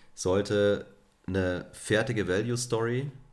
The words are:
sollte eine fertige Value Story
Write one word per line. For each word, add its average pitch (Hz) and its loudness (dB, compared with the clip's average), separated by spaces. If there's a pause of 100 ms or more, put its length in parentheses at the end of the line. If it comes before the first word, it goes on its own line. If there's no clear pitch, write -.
(140)
sollte 101 2 (400)
eine 92 0
fertige 107 0
Value 117 0
Story 120 -2 (220)